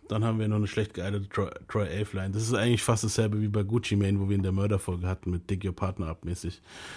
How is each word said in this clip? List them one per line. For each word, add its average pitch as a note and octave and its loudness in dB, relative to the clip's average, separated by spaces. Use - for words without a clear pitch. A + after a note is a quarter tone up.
dann G#2+ 0
haben A2 2
wir G#2+ 2
noch G#2+ 2
eine G#2+ 2
schlecht - -2
gealterte G2 -4
Troy, - -2
Troy G#2 0
Ave G2 -2
Line. F#2+ -2
Das G#2+ 0
ist A2+ 0
eigentlich A#2 4
fast A2+ 2
dasselbe G#2+ 2
wie G#2+ 2
bei G#2 2
Gucci G#2 0
Mane, G2 4
wo G2 0
wir G2+ 2
in G2 2
der F#2+ 2
Mörderfolge F#2+ 0
hatten F#2 -2
mit F2 -2
Dig F#2 -2
Your F#2 -2
Partner F#2 -2
Up D#2+ -8
mäßig. E2+ -6